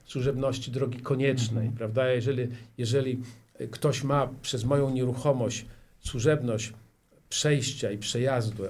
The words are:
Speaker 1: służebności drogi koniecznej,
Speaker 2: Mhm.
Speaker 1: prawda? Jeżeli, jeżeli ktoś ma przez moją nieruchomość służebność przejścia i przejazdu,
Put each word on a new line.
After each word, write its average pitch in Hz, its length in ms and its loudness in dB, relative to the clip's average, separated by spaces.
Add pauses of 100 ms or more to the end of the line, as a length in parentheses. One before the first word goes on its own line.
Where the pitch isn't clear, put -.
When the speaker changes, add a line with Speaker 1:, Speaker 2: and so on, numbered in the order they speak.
Speaker 1:
służebności 131 680 -2
drogi 120 300 -4
koniecznej, 127 680 2
Speaker 2:
Mhm. 113 100 -2
Speaker 1:
prawda? 113 360 2
Jeżeli, 123 360 2 (300)
jeżeli 127 420 0 (500)
ktoś 143 340 0
ma 139 240 2 (140)
przez 113 220 -2
moją 135 260 4
nieruchomość 127 760 0 (340)
służebność 120 720 0 (560)
przejścia 139 640 0
i 104 80 -4
przejazdu, 117 720 0